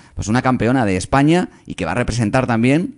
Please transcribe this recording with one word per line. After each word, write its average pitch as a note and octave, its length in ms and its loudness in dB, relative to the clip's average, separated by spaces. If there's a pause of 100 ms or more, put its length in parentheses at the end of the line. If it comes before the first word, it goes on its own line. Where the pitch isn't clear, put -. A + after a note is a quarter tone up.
(160)
pues, F2+ 140 -6
una A#2+ 120 0
campeona B2 440 0
de G2 100 0
España C#3+ 540 2 (160)
y - 100 -12
que - 80 -6
va E2 80 -4
a F#2+ 40 -4
representar A#2+ 520 0
también B2 500 0